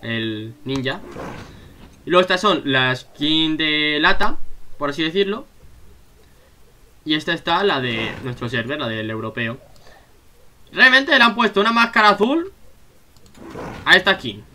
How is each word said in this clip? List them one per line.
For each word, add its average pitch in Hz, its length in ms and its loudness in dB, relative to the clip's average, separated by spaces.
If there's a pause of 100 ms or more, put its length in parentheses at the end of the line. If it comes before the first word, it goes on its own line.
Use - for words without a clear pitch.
el 113 520 -6 (120)
ninja. 131 340 -4 (1040)
Y - 40 -10
luego 180 120 6
estas 180 200 0
son 185 240 2
las 131 360 0
skin 156 540 -2
de 151 440 0
lata, 185 380 6 (400)
por 143 120 -2
así 151 140 -4
decirlo. 196 440 -2 (1600)
Y 156 100 -2
esta 156 180 -4
está 170 300 -2
la 170 160 2
de 113 320 -4 (120)
nuestro 123 260 -8
server, 123 300 -4
la 123 100 -6
del 110 200 -6
europeo. 113 480 -6 (1120)
Realmente 262 460 4
le 240 60 6
han 233 100 4
puesto 208 280 0
una 220 100 2
máscara 233 380 4
azul 269 420 0 (1300)
a 160 100 6
esta 190 200 2
skin. 107 280 -10 (120)